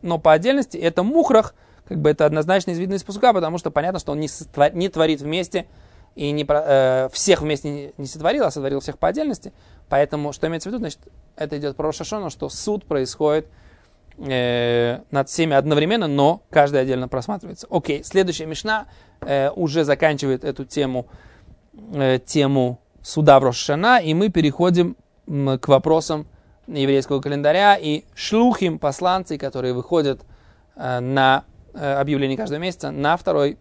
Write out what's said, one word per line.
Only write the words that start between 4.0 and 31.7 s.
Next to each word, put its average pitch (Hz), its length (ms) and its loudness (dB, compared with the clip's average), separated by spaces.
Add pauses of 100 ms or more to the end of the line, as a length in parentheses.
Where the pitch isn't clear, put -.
он 151 80 -4
не 151 60 -4
сотво-, - 460 0
не 180 140 -2
творит 160 320 0
вместе, 165 480 -6 (480)
и 147 160 -4
не 147 140 -2
про-, 147 200 2
э, 131 460 4
всех 175 300 2
вместе 151 280 -4
не, 143 280 -12
не 139 100 -10
сотворил, 190 380 -2
а 147 60 0
сотворил 139 280 -4
всех - 180 -10
по 165 120 0
отдельности. 277 420 -6 (380)
Поэтому, 147 420 -2
что 160 160 -4
имеется 165 220 -6
в - 20 -8
виду, 247 80 -6
значит, 170 200 -8 (360)
это 147 240 -6
идет 143 160 -6
про 151 120 -4
Рош 156 100 -4
ха-Шана, 185 320 -8
что - 180 -10
суд 208 380 -6
происходит, 151 640 -2 (680)
э, 120 840 0 (100)
над 139 160 0
всеми 160 300 2
одновременно, 156 500 2
но 143 420 2
каждый 143 300 4
отдельно 127 300 -2
просматривается. 180 600 -8
Окей, 156 320 -2
следующая 175 440 0
мишна, 208 420 -6 (320)
э, 139 300 0
уже 160 340 -2
заканчивает 143 640 0
эту 139 180 -6
тему, 131 440 -4 (840)
э, 131 320 2
тему 135 540 0 (220)
суда 147 400 6
в - 20 -2
Рош 120 140 2
ха-Шана, 202 420 2
и 156 140 -2
мы 196 160 2
переходим, 175 680 2 (320)
м, 135 320 -2
к - 80 -8
вопросам 156 600 2 (380)
еврейского 139 540 0
календаря 147 560 2
и 156 300 -6 (100)
шлухим, 208 640 0
посланцы, 180 580 -2
которые 127 360 -4
выходят, 139 480 0 (560)
э, 127 240 -6
на, 135 420 2 (300)